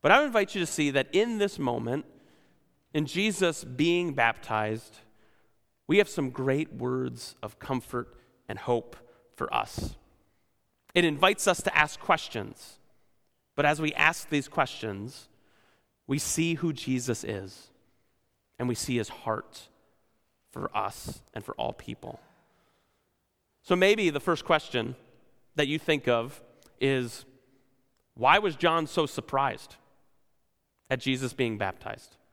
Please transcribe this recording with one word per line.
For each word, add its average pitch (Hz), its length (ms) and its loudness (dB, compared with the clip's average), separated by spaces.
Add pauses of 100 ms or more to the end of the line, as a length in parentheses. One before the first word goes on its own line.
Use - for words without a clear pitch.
But 156 60 8
I 240 80 10
would 294 80 2
invite 220 260 2
you 196 80 -2
to 165 60 0
see 147 240 0
that 135 220 2
in 220 260 2
this 202 180 0
moment, 120 480 -2 (880)
in 151 140 0
Jesus 185 560 0
being 160 500 2
baptized, 110 840 -2 (880)
we 170 100 4
have 202 100 6
some 139 220 -2
great 135 420 -2
words 123 720 -6
of 107 160 -12
comfort - 580 -6 (320)
and 107 120 -8
hope 120 360 -2 (380)
for - 180 -6
us. - 440 -4 (960)
It 175 120 4
invites 170 420 2
us 180 160 0
to - 120 -2
ask 151 240 2
questions. - 760 -4 (800)
But 147 100 0
as 147 160 2
we 151 140 -2
ask - 340 2
these 143 180 0
questions, 110 800 -4 (760)
we 139 140 -2
see 165 340 0
who 165 180 -2
Jesus 127 520 -2
is, 98 480 -8 (880)
and 123 80 -2
we 120 80 0
see 123 220 -2
his 110 120 -2
heart - 600 -8 (840)
for - 260 -8
us - 460 -8 (100)
and 110 100 -10
for - 120 -12
all - 180 -4
people. - 460 -14 (1400)
So 180 120 2
maybe 190 360 4
the 143 80 -2
first 165 260 -2
question 131 520 0 (580)
that 147 120 2
you 151 120 -2
think 147 280 0
of 120 360 0 (360)
is, 131 460 0 (880)
"Why 135 240 6
was 202 180 0
John 165 300 2
so 156 220 0
surprised - 680 -4 (1080)
at 131 120 -2
Jesus 131 340 -2
being 113 240 -2
baptized?" 107 580 -8 (180)